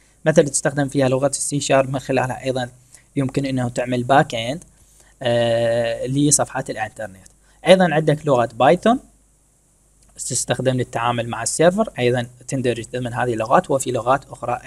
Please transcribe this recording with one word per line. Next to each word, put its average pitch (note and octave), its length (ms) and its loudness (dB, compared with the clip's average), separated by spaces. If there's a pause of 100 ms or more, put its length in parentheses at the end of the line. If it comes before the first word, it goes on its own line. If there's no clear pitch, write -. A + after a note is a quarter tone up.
(240)
مثلًا D#3 200 6
تستخدم C#3+ 440 -2
فيها C3+ 200 0
لغة C3 180 0
السي C#3+ 340 -4
شارب، C3+ 300 2
من C#3 80 -4
خلالها B2+ 460 -4
أيضًا B2+ 260 -4 (460)
يمكن C#3 300 -2
أنه B2+ 220 -2
تعمل B2 340 -2
باك C#3 320 4
إند، A#2+ 300 -6 (580)
آه، A#2 840 0
لصفحات C3+ 640 0
الإنترنت. G#2+ 580 -10 (380)
أيضًا F3 280 6
عندك D3+ 320 0
لغة B2 280 2
بايثون F3 440 4 (1200)
تستخدم - 560 -2
للتعامل A#2+ 560 -2
مع A2 140 -8
السيرفر، F3+ 460 2 (100)
أيضًا B2 280 0 (220)
تندرج A#2+ 440 -4
ضمن B2 200 -6
هذه A#2+ 200 -2
اللغات. A#2 380 0
وفي C3+ 200 -2
لغات B2 340 0
أخرى A#2+ 420 -8